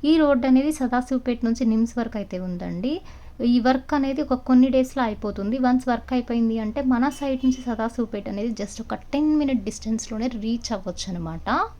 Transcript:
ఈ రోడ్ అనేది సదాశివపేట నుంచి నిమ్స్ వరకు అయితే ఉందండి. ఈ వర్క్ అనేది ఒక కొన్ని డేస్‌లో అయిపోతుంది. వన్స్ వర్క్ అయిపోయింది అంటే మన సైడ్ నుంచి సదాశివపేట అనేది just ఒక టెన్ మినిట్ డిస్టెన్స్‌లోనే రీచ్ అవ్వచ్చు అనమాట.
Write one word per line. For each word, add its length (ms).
ఈ 180
రోడ్ 280
అనేది 300
సదాశివపేట 680
నుంచి 180
నిమ్స్ 320
వరకు 240
అయితే 260
ఉందండి. 460
ఈ 20
వర్క్ 340
అనేది 280
ఒక 220
కొన్ని 260
డేస్‌లో 340
అయిపోతుంది. 560
వన్స్ 260
వర్క్ 260
అయిపోయింది 480
అంటే 160
మన 260
సైడ్ 260
నుంచి 220
సదాశివపేట 640
అనేది 180
just 240
ఒక 180
టెన్ 280
మినిట్ 280
డిస్టెన్స్‌లోనే 600
రీచ్ 320
అవ్వచ్చు 360
అనమాట. 340